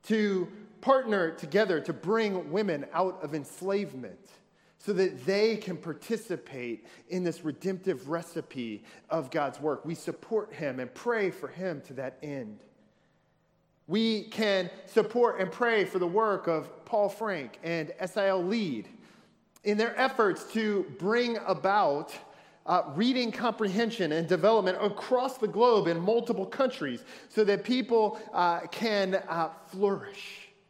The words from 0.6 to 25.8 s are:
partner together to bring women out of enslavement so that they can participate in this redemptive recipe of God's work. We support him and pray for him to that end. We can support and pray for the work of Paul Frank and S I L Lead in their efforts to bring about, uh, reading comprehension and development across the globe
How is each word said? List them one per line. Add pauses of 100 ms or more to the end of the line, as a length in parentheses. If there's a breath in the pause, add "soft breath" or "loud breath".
partner
together
to
bring
women
out
of
enslavement (480 soft breath)
so
that
they
can
participate (240 loud breath)
in
this
redemptive
recipe (260 loud breath)
of
God's
work.
We
support
him
and
pray
for
him
to
that
end. (1300 soft breath)
We
can (160)
support
and
pray
for
the
work
of
Paul
Frank
and
S
I
L
Lead (760 loud breath)
in
their
efforts (100)
to (160)
bring (100)
about, (540 loud breath)
uh, (100)
reading
comprehension
and
development
across
the
globe